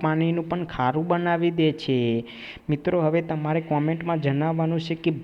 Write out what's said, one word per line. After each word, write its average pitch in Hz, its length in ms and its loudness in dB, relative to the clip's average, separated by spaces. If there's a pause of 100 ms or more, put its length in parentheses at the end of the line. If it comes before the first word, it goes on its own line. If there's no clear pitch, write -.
પાણીનું 165 460 0
પણ 170 160 -2
ખારું 151 440 0
બનાવી 175 420 2
દે 165 220 2
છે. 139 260 0 (680)
મિત્રો, 151 320 0
હવે 160 220 2
તમારે 160 380 -2
કોમેન્ટમાં 160 640 -2
જણાવવાનું 160 560 0
છે 165 140 -4
કે 170 180 0 (120)